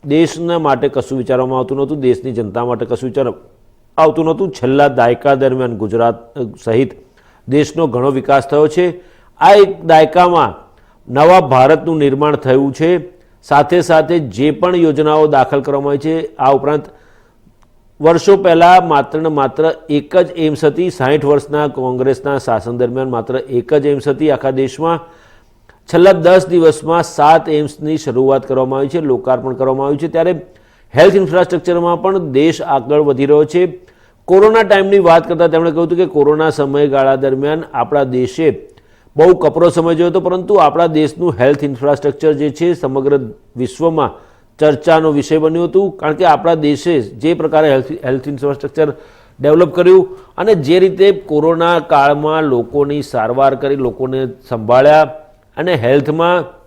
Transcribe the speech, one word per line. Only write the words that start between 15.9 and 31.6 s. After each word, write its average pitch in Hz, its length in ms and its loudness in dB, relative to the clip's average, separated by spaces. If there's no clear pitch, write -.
છે, 160 380 -6
આ 135 180 2
ઉપરાંત 143 280 -2
વર્ષો 170 360 4
પહેલાં 175 500 4
માત્ર 156 340 -2
ને 160 80 -2
માત્ર 147 460 -2
એક 147 280 -2
જ 175 140 2
એઇમ્સ 156 340 -2
હતી. 170 240 0
સાઈઠ 135 360 -2
વર્ષના 147 420 0
કોંગ્રેસના 127 720 -2
શાસન 117 400 -4
દરમિયાન 123 320 -4
માત્ર 123 280 -6
એક 123 360 -4
જ 143 120 0
એઇમ્સ 143 220 -2
હતી 147 240 0
આખા 135 200 -2
દેશમાં. 147 480 -4
છેલ્લા 180 180 6
દસ 180 360 4
દિવસમાં 160 560 2
સાત 160 460 2
એઇમ્સની 151 480 -4
શરૂઆત 135 500 0
કરવામાં 131 320 -2
આવી 135 100 -2
છે, 170 120 -4
લોકાર્પણ 127 520 -2
કરવામાં 131 340 -2
આવ્યું 143 120 -2
છે. 165 80 -6
ત્યારે 165 340 -2
હેલ્થ 180 180 6
ઇન્ફ્રાસ્ટ્રક્ચરમાં 175 840 -2